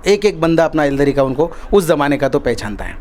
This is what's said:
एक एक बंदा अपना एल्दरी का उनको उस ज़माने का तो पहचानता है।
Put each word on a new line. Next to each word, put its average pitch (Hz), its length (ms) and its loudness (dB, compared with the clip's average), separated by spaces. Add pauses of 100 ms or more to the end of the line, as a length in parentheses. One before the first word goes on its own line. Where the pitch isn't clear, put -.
एक 202 180 2
एक 170 160 0
बंदा 165 240 4
अपना 156 180 0
एल्दरी 139 300 2
का 139 100 2
उनको 135 280 -2 (220)
उस 196 100 4
ज़माने 147 340 0
का 135 120 0
तो 139 100 0
पहचानता 104 460 -6
है। 90 160 -10